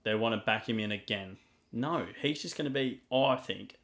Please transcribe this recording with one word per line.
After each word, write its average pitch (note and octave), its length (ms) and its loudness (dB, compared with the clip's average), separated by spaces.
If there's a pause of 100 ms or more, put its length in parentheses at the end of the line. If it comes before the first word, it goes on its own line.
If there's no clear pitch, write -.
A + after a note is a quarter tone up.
They G#2+ 120 2
wanna A2+ 220 2
back A2 320 0
him A2+ 100 2
in G#2+ 120 0
again." G2 460 -4 (360)
No, C3 320 -2 (160)
he's D3 200 0
just - 160 -8
gonna D3 140 -2
be, C3 300 -2 (120)
I C3 240 6
think, G2+ 460 -8